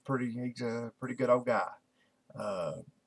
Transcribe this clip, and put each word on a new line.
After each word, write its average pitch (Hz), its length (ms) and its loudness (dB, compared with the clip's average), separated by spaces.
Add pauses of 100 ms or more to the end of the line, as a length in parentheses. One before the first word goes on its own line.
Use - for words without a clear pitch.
pretty, 123 260 0
he's 123 300 -6
a 117 380 -4
pretty 123 160 -6
good 123 140 2
old 123 160 6
guy. 110 220 2 (680)
Uh, 92 400 -4 (340)